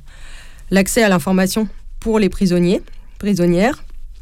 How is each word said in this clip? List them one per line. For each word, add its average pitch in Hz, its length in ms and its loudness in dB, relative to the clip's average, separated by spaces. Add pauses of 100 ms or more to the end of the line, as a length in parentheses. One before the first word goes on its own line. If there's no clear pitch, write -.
(720)
l'accès 190 320 2
à 214 60 6
l'information 190 580 2 (320)
pour 220 220 0
les 190 80 4
prisonniers, 180 520 2 (380)
prisonnières. 190 640 2 (400)